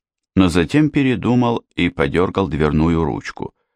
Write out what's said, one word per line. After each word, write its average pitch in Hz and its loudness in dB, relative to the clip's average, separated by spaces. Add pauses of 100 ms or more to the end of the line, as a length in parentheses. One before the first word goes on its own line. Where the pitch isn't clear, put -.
(340)
но 95 4
затем 90 2
передумал 123 0 (100)
и 87 0
подергал 82 0
дверную 78 2
ручку. - -8 (240)